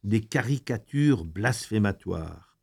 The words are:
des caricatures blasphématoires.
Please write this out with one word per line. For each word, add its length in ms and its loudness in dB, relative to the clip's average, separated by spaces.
des 180 2
caricatures 1040 0
blasphématoires. 1400 -2